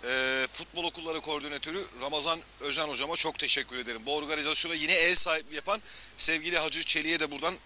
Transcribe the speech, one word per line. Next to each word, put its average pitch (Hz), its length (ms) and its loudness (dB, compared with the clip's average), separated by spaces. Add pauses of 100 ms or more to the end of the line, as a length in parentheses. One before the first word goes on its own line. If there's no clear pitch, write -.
e, 131 480 2
Futbol 170 320 -8
Okulları 165 360 -6
Koordinatörü 147 640 -8 (160)
Ramazan 156 400 -2 (200)
Özen 147 280 -2
hocama 143 280 -4
çok 160 220 0
teşekkür 131 400 0
ederim. 117 280 -8
Bu 143 100 -2
organizasyona 151 580 0
yine 156 180 0
ev 175 220 6
sahipliği 160 420 6
yapan 196 260 -4 (340)
sevgili 165 420 4
Hacı 160 240 0
Çelik'e 160 380 0
de 151 100 -2
buradan 147 240 -4 (120)